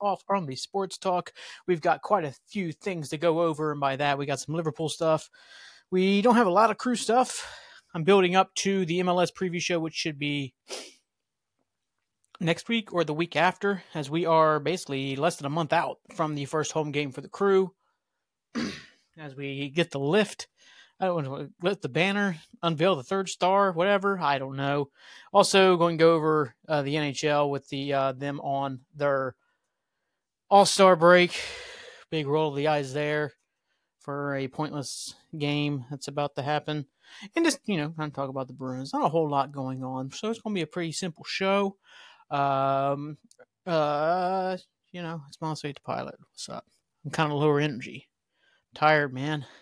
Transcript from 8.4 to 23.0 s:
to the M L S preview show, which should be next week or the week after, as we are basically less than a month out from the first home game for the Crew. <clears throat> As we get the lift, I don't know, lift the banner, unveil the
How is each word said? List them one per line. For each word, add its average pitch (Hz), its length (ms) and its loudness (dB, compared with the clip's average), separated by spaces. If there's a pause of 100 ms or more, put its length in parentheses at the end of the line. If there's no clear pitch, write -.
to 196 320 0
the 170 120 -2
M 180 120 2
L 180 100 2
S 170 100 2
preview 175 300 -4
show, 175 180 0
which 160 140 -4
should 151 260 -6
be 143 360 -4 (1900)
next 165 260 -2
week 226 280 -2
or 170 100 2
the 151 80 -4
week 165 240 -4
after, 180 460 0 (100)
as 143 160 -6
we 165 160 -2
are 160 340 4
basically 139 580 -4
less 156 200 0
than - 80 -10
a 139 60 -4
month 156 240 -2
out 156 240 0 (160)
from 156 200 -2
the 143 120 -6
first 151 260 -2
home 151 200 -4
game 143 200 -4
for 143 80 -14
the 135 80 -14
Crew. 190 500 2
<clears throat> - 840 -14 (540)
As 147 160 -16
we 139 360 -8
get 165 220 0
the 143 60 -4
lift, 175 480 0 (540)
I 190 60 -2
don't 175 180 -2
know, 143 240 -10 (140)
lift 190 180 -2
the 147 80 -6
banner, 190 480 0 (260)
unveil 170 340 2
the 131 60 -4